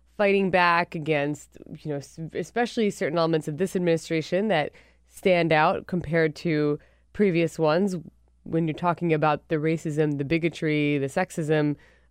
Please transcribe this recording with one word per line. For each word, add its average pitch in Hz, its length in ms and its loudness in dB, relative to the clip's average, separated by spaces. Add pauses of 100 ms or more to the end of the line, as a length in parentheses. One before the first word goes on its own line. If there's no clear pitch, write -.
(160)
fighting 196 340 2
back 175 440 2
against, 147 640 -4 (220)
you 151 100 -8
know, 143 80 -4
s-, - 200 -16 (140)
especially 226 560 -2
certain 170 300 -2
elements 160 280 2
of 151 120 -4
this 185 180 -2
administration 175 720 0
that 165 240 0 (340)
stand 170 460 2
out 156 340 4
compared 160 500 0
to 151 420 0 (340)
previous 170 460 0
ones. 170 360 2 (500)
When 165 220 0
you're 156 60 0
talking 170 400 0
about 151 360 0
the 165 80 0
racism, 156 600 0
the 143 80 -2
bigotry, 151 720 0
the 135 120 -2
sexism, 151 680 0 (340)